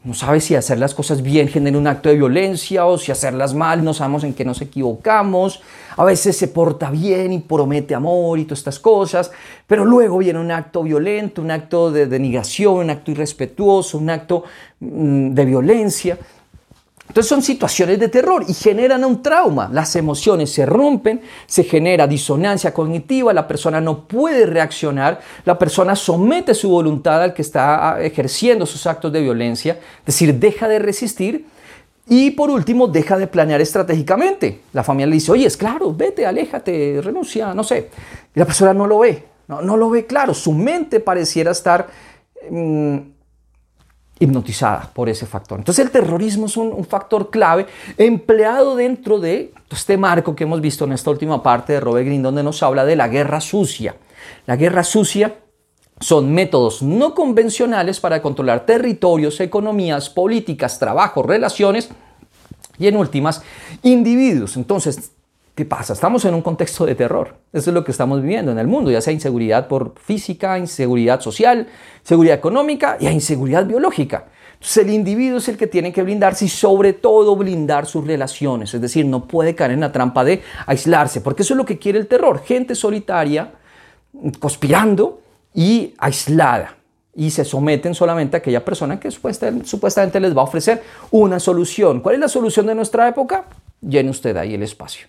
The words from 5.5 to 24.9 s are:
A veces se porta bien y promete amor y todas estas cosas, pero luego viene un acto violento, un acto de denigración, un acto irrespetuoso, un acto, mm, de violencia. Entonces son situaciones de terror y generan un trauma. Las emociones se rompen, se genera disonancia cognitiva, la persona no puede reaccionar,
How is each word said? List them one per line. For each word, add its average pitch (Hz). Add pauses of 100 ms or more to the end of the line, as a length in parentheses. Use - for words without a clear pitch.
A 156
veces 185
se -
porta 160
bien 185
y 180
promete 147
amor 165
y 156
todas 151
estas 156
cosas, 196 (360)
pero 208
luego 233
viene 180
un 170
acto 165
violento, 185
un 160
acto 160
de 147
denigración, 135
un 175
acto 147
irrespetuoso, 156
un 156
acto, 165 (380)
mm, 139
de 135
violencia. 175 (920)
Entonces 220
son 277
situaciones 196
de 226
terror 302
y 185
generan 247
un 247
trauma. 240
Las 156
emociones 156
se 143
rompen, 220 (260)
se 180
genera 165
disonancia 151
cognitiva, 196
la 156
persona 156
no 156
puede 262
reaccionar, 156 (240)